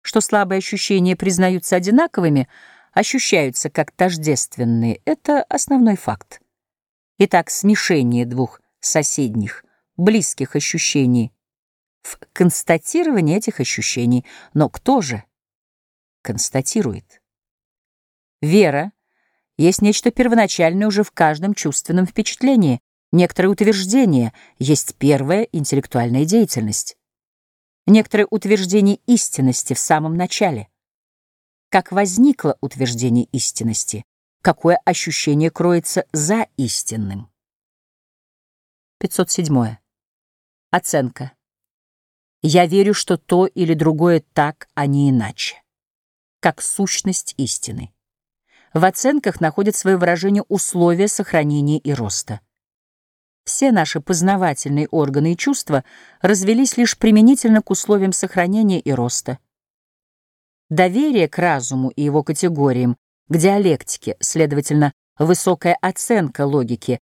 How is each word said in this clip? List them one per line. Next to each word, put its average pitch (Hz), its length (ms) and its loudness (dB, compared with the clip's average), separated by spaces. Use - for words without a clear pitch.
Что - 200 0
слабые 196 380 0
ощущения 185 560 -2
признаются 185 600 0
одинаковыми, 180 720 2
ощущаются 160 760 -2
как - 220 -4
тождественные, 127 1120 -2
это 294 380 -2
основной 254 520 2
факт. - 440 -10
Итак, 185 320 2
смешение 131 760 0
двух 123 360 -6
соседних, 120 840 -4
близких 190 580 -2
ощущений 131 760 0
в - 160 -18
констатировании 180 1040 0
этих - 220 -6
ощущений. 123 680 -2
Но 147 160 2
кто 262 320 0
же 123 220 -8
констатирует? - 1000 -6
Вера 160 500 4
есть 170 240 4
нечто 208 300 2
первоначальное 208 760 2
уже 208 160 0
в - 80 -4
каждом 160 420 0
чувственном 170 520 -2
впечатлении. 214 760 0
Некоторое 180 380 2
утверждение 196 840 2
есть 139 360 0
первая 143 560 0
интеллектуальная 135 760 -2
деятельность. 160 720 -2
Некоторое 208 440 4
утверждение 202 760 2
истинности - 680 0
в - 60 -4
самом 160 360 -2
начале. 175 520 -4
Как - 220 0
возникло 196 680 2
утверждение 120 640 -2
истинности? - 800 -6
Какое 170 420 2
ощущение 156 640 0
кроется 170 600 -2
за 180 360 -2
истинным? 110 760 -6
Пятьсот - 320 -4
седьмое. 127 480 -2
Оценка. 135 600 -4
Я 175 240 4
верю, 196 280 2
что 180 240 -2
то 180 300 0
или 165 260 -2
другое 160 480 2
так, 147 400 -2
а 143 120 -2
не 143 240 2
иначе. 110 540 -4
Как 165 200 -2
сущность - 760 -6
истины. 117 560 -8
В 160 120 2
оценках 254 540 -2
находят 196 360 0
своё 190 220 0
выражение 180 520 0
условия 175 580 0
сохранения 147 720 0
и 147 160 -4
роста. 107 480 -8
Все - 260 0
наши 165 280 0
познавательные 165 880 0
органы 147 440 0
и 170 40 -4
чувства 151 460 -2
развелись 208 540 2
лишь 240 220 0
применительно 220 640 6
к - 80 -16
условиям 190 420 0
сохранения 185 680 0
и 147 120 -4
роста. 127 480 -4
Доверие 185 580 2
к - 100 -8
разуму 135 540 -2
и 147 100 -8
его 147 220 0
категориям, 139 720 0
к 160 80 0
диалектике, 185 840 0
следовательно, 147 720 0
высокая 170 640 0
оценка 185 640 -2
логики 123 600 -2